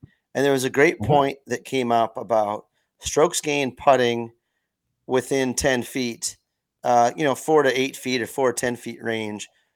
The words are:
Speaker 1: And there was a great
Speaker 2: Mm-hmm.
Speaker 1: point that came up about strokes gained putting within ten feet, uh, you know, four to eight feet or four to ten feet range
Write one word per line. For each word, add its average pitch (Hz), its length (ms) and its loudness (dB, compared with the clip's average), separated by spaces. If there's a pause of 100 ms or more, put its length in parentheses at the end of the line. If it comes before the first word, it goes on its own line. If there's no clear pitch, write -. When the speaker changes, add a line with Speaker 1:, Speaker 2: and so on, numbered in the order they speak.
(340)
Speaker 1:
And 135 100 0
there 143 80 4
was 131 120 0
a 131 60 -2
great 143 260 2
Speaker 2:
Mm-hmm. 104 100 -8
Speaker 1:
point 139 400 2
that 120 180 -6
came 123 280 -2
up 113 240 2
about 107 500 -2 (320)
strokes - 420 0
gained 143 360 -2
putting 120 560 2 (720)
within 127 480 0
ten 127 280 0
feet, - 540 -8 (480)
uh, 120 320 4
you 160 80 -2
know, 135 100 2
four 156 280 2
to 131 180 2
eight 135 160 -4
feet 127 240 -4
or 107 60 -4
four 131 260 0
to - 80 -8
ten 120 160 -2
feet 117 260 -14
range 110 460 -6 (280)